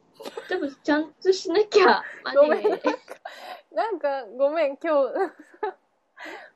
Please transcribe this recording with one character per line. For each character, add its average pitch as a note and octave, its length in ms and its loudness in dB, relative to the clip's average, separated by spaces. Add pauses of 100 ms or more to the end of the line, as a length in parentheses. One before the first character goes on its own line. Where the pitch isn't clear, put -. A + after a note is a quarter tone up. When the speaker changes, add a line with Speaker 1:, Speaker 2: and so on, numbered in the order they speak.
(480)
Speaker 1:
多 F#4 100 -4
分、 C#4+ 260 -6
ち D#4+ 60 -2
ゃ D4 80 4
ん D#4+ 160 -4
と F#4 180 0
し - 180 -2
な F#4 140 2
き G#4 180 4
ゃ。 - 40 6 (260)
Speaker 2:
<laughs> - 100 -18
Speaker 1:
ま B3+ 80 -8
あ - 20 -8
ね。 C4+ 40 2
Speaker 2:
ご D4 120 8
め F4+ 120 0
ん、 G#4+ 80 0
な - 80 0
ん - 20 -10
か、 - 120 -2 (800)
な F4+ 200 -2
ん E4+ 60 -8
か、 C#4 280 -4 (100)
ご C#4 140 2
め D#4 180 0
ん、 C#4 80 -6
今 C#4+ 340 0
日。 - 40 -10 (580)
<laughs> - 60 -20 (760)